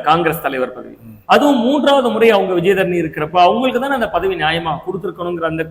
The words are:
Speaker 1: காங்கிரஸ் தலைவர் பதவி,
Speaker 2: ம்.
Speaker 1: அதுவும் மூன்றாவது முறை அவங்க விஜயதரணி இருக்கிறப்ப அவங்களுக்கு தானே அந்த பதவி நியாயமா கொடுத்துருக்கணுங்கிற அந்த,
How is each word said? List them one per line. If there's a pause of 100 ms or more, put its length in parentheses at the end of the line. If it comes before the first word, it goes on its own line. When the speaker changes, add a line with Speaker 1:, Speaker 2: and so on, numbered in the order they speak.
Speaker 1:
காங்கிரஸ்
தலைவர்
பதவி, (120)
Speaker 2:
ம். (160)
Speaker 1:
அதுவும்
மூன்றாவது
முறை
அவங்க
விஜயதரணி
இருக்கிறப்ப
அவங்களுக்கு
தானே
அந்த
பதவி
நியாயமா (120)
கொடுத்துருக்கணுங்கிற
அந்த,